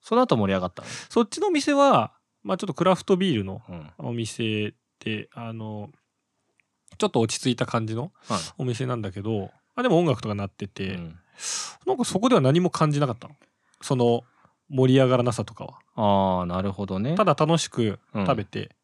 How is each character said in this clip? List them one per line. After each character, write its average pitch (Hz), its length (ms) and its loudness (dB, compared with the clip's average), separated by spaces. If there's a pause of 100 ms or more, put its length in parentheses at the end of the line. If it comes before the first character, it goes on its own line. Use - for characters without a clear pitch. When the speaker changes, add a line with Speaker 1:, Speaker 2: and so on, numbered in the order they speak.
Speaker 1:
そ - 160 -2
の 254 60 6
後 240 140 4
盛 101 140 0
り 98 40 2
上 95 60 0
が 90 80 -4
っ - 60 -10
た - 80 -16
の？ - 60 -16 (220)
Speaker 2:
そ 240 120 2
っ 214 60 0
ち - 120 -10
の 392 100 0
店 294 240 0
は、 262 380 4 (300)
ま 196 120 -4
あ、 - 20 -4
ち - 80 -6
ょ - 20 -6
っ - 20 -8
と 135 60 -6
ク 170 100 0
ラ 185 100 6
フ - 100 -6
ト 190 120 2
ビ 185 160 0
ー 113 60 0
ル 98 60 -2
の 98 240 -10
Speaker 1:
う 90 40 -14
ん。 76 260 -16
Speaker 2:
お 123 140 -8
店 110 640 -4 (240)
で、 107 340 -8
あ 117 200 -12
の、 110 380 -12 (1080)
ち 214 60 2
ょ - 20 2
っ 196 40 0
と 123 100 0
落 110 180 0
ち - 40 -10
着 131 100 0
い 117 40 -2
た 120 100 -2
感 113 200 -2
じ 110 80 -6
の 131 180 -8 (160)
Speaker 1:
は 220 80 -2
い。 175 40 -2 (180)
Speaker 2:
お 135 60 -4
店 127 220 -4
な 123 100 -4
ん 113 60 -8
だ 95 100 -8
け 101 100 -10
ど、 104 280 -4 (240)
あ、 247 80 -4
で 254 60 2
も 170 100 6
音 175 80 4
楽 127 160 0
と 113 60 -6
か 104 60 -4
鳴 101 120 -6
っ - 40 -8
て - 160 -12
て、 95 280 -8
Speaker 1:
う 90 60 -10
ん。 82 180 -14 (680)
Speaker 2:
な 381 80 0
ん - 20 -4
か 247 80 -2
そ - 160 -2
こ 240 80 4
で 247 60 6
は 185 60 8
何 139 200 4
も 180 100 2
感 156 200 2
じ 143 100 0
な 147 60 2
か 123 60 -4
っ - 60 -8
た - 100 -18
の。 - 80 -20 (460)
そ 135 140 -2
の 120 280 2 (440)
盛 131 260 4
り 135 60 6
上 131 80 6
が 127 100 4
ら 120 40 2
な 120 100 0
さ 110 120 -4
と - 100 -14
か - 100 -14
は。 - 140 -18 (180)
Speaker 1:
あ 98 460 2
ー、 - 20 -2
な 87 180 -4
る 98 100 -4
ほ 98 140 -6
ど 92 120 -4
ね。 127 180 -2
Speaker 2:
た 160 80 2
だ 151 100 4
楽 160 240 2
し - 100 -4
く 110 300 -2 (160)
食 98 200 0
べ 101 100 -4
て、 - 180 -8
Speaker 1:
う - 40 -10
ん。 - 40 -20 (140)